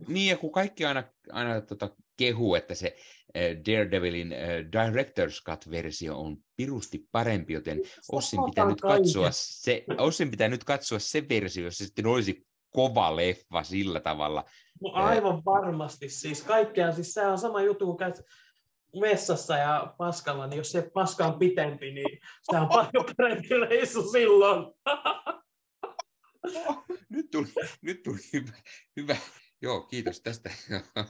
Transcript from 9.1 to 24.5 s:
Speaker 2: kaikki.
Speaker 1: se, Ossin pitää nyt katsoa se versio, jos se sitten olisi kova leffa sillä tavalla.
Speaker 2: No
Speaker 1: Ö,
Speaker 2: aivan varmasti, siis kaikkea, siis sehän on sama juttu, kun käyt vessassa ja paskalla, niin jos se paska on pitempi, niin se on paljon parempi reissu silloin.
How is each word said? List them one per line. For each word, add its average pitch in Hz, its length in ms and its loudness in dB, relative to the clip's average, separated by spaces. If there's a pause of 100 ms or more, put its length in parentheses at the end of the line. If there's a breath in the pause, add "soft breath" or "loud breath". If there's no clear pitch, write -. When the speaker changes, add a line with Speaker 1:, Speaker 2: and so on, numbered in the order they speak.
Speaker 2:
kaikki. 87 160 2
Speaker 1:
se, - 460 -2 (140)
Ossin 151 320 2
pitää 110 180 2
nyt 123 160 -2
katsoa 135 340 -2
se 147 300 -2
versio, 95 360 0
jos 87 140 -8
se 101 80 -8
sitten 104 200 -2
olisi 113 400 2 (240)
kova 113 460 4
leffa 87 460 0
sillä 92 380 -2
tavalla. 76 440 -2 (360 soft breath)
Speaker 2:
No 185 100 -6
Speaker 1:
Ö, - 20 -14
Speaker 2:
aivan 196 520 2
varmasti, 170 640 -2
siis 151 340 -10
kaikkea, 208 500 2
siis 165 220 -6
sehän 202 180 0
on 185 60 -2
sama 208 240 -2
juttu, 202 240 0
kun 175 100 -2
käyt 180 240 -4 (800 soft breath)
vessassa 180 560 0
ja 143 420 0
paskalla, 147 480 -4
niin 143 120 -6
jos - 140 -8
se 165 220 -2
paska 185 320 0
on 160 120 0
pitempi, 147 540 2
niin 139 260 -6 (320 loud breath)
se 175 80 4
on 156 100 2
paljon 233 360 4 (120)
parempi 226 320 2 (200)
reissu 233 440 2
silloin. 202 540 8 (180)